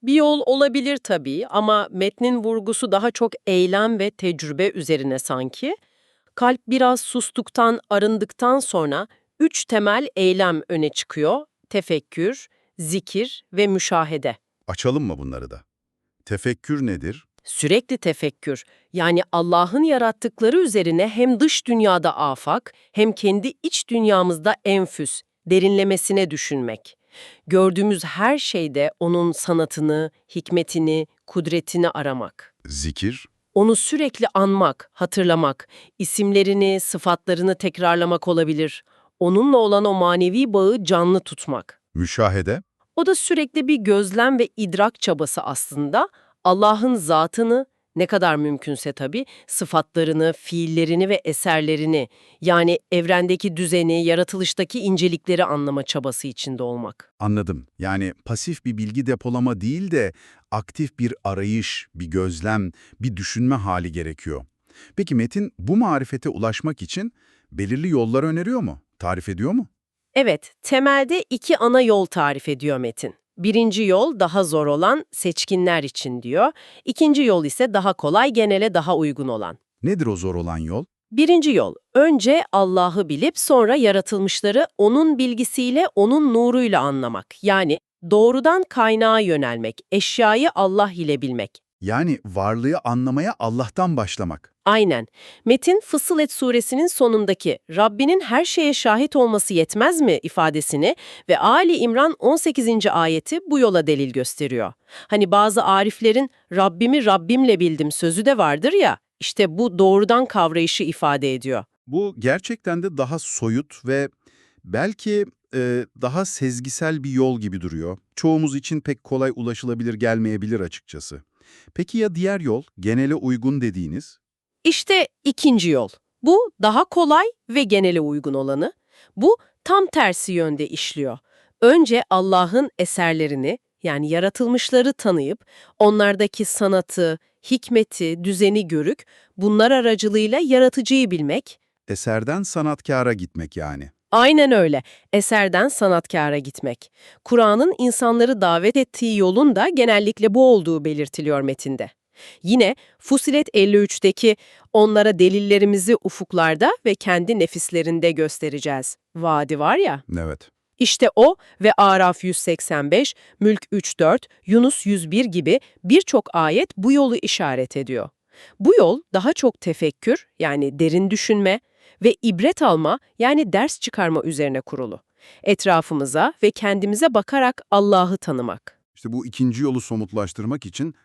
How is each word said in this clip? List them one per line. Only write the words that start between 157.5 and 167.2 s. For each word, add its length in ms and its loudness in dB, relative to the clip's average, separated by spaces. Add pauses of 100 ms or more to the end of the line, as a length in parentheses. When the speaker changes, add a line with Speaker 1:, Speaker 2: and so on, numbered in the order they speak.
Speaker 1:
göstereceğiz" 840 -4 (200)
vaadi 440 -2
var 180 2
ya. 260 -2 (160)
Speaker 2:
Evet. 300 -8 (300)
Speaker 1:
İşte 360 2
o 200 6 (260)
ve 160 4
Araf 460 4
yüz 140 -4
seksen 540 -4
beş, 240 2 (240)
Mülk 220 2 (100)
üç 280 -4
dört, 280 2 (180)
Yunus 400 2
yüz 260 -2
bir 140 2
gibi 340 0 (240)
birçok 500 2
ayet 440 0
bu 140 2
yolu 240 4
işaret 640 -4